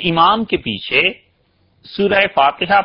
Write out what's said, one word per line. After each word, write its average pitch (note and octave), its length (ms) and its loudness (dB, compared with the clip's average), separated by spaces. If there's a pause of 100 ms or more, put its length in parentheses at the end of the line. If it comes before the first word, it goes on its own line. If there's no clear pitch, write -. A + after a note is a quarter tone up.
امام F3+ 360 2
کے F#3+ 140 -4
پیچھے B2 420 -4 (840)
سورہ G3 360 0 (140)
فاتحہ E3+ 500 0